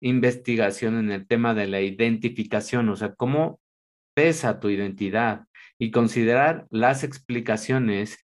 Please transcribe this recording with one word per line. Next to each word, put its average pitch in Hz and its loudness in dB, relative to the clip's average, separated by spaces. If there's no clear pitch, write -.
investigación 120 0
en 107 0
el 98 -6
tema 117 0
de 104 -2
la 98 -2
identificación, 110 -2
o 98 -2
sea, 101 -6
cómo 143 -2
pesa 135 2
tu 104 0
identidad, 101 -2
y 113 -4
considerar 120 2
las 123 2
explicaciones 117 -2